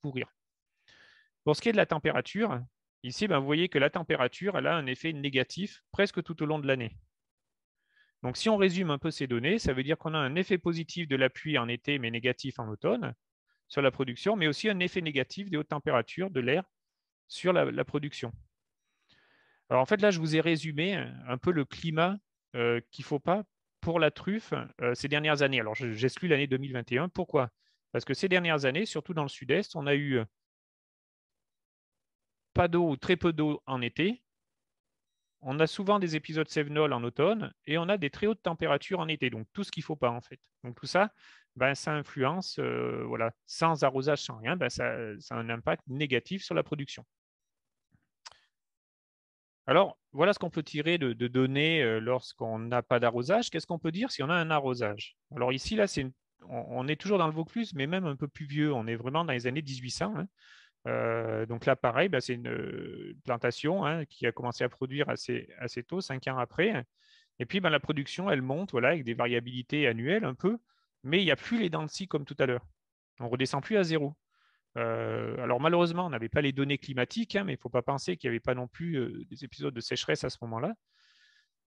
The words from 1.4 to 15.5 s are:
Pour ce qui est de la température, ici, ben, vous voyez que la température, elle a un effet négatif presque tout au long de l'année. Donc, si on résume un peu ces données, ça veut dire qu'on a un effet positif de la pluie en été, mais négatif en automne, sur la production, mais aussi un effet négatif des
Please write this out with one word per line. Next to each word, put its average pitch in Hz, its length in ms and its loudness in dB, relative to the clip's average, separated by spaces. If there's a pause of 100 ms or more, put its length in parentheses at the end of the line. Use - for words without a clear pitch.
Pour 151 120 4
ce - 60 -8
qui 233 80 2
est 226 40 4
de 208 40 0
la 190 80 6
température, 160 720 0 (440)
ici, 127 240 -2
ben, 165 120 4
vous 135 60 0
voyez 156 240 2
que - 100 2
la 139 100 6
température, 160 680 0
elle 135 100 0
a 160 80 4
un 151 120 -2
effet 143 260 -4
négatif 143 800 -2
presque 196 300 0
tout 160 220 -6
au - 20 0
long 156 140 0
de 143 80 -4
l'année. 127 300 0 (1300)
Donc, 123 120 -4
si - 140 0
on 214 80 4
résume 190 320 4
un 143 80 0
peu 160 140 -4
ces 143 160 -4
données, 127 320 2
ça 143 140 0
veut 131 100 -2
dire 151 140 0
qu'on 160 180 -4
a - 20 0
un 139 180 0
effet 185 220 0
positif 165 500 -4
de 139 80 0
la 131 140 4
pluie 151 280 -2
en 117 100 0
été, 127 320 -2
mais 120 100 -2
négatif 123 480 -2
en 117 100 -6
automne, 147 460 -2 (540)
sur - 140 -2
la 135 100 6
production, 143 460 0
mais 165 100 4
aussi 156 220 0
un 196 100 2
effet 180 220 0
négatif 156 480 -2
des 165 80 0